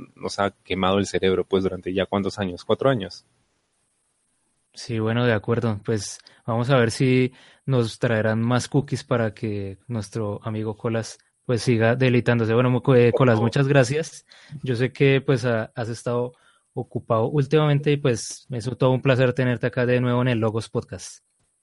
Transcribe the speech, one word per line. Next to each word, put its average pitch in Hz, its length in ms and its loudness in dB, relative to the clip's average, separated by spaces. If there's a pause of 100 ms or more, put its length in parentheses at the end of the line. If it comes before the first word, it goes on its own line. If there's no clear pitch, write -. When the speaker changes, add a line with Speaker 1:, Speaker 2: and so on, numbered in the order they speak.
(160)
Speaker 1:
nos 95 240 -8
ha 98 100 0
quemado 95 480 -2
el 98 80 0
cerebro, 92 380 0
pues, 95 180 0
durante 92 320 -4
ya 95 120 0
cuántos 98 340 -4
años, 90 240 -8
¿cuatro 120 260 0
años? 98 340 -6 (1500)
Speaker 2:
Sí, - 240 -8
bueno, 113 260 0
de 120 80 4
acuerdo. 113 520 0
Pues 107 340 -6 (260)
vamos 120 260 -2
a 139 60 6
ver 117 140 4
si 127 420 2 (320)
nos 120 360 -2
traerán 110 420 0
más 120 240 0
cookies - 380 -4
para 117 280 -2
que 101 540 -8
nuestro 104 560 -8
amigo 110 340 -6
Colas, 113 420 -6 (260)
pues, 120 180 -2
siga 113 320 4
deleitándose. 120 580 2
Bueno, 123 180 2
mu-, 127 260 2
eh, 120 180 6
Colas, 120 260 4
muchas 135 280 0
gracias. 139 580 0 (380)
Yo 131 100 -2
sé 127 180 -2
que, 135 280 2
pues, 131 240 0
ha-, 113 280 -2
has 117 160 -8
estado 120 460 -6 (400)
ocupado 117 540 -2
últimamente 147 640 2
y, 143 60 0
pues, 131 520 -4
es 117 160 -6
un, 123 80 -4
todo 131 160 2
un 127 120 0
placer 127 320 4
tenerte 123 340 0
acá 123 180 -2
de 123 140 2
nuevo 123 220 0
en 127 60 0
el 117 120 0
Logos 110 280 -2
Podcast. - 560 -10 (380)